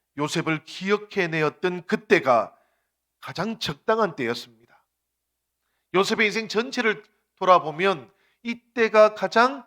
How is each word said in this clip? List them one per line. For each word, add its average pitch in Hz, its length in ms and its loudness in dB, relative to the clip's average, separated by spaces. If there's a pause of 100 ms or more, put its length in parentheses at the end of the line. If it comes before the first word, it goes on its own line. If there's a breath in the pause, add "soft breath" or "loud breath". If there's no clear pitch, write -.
(160)
요셉을 151 480 -4
기억해내었던 180 1200 -4
그때가 135 720 2 (640)
가장 185 380 -8
적당한 202 580 -2
때였습니다. - 680 -8 (1120)
요셉의 214 320 2
인생 208 220 -4
전체를 226 560 -4 (320)
돌아보면 170 720 2 (320)
이때가 220 720 2
가장 233 520 0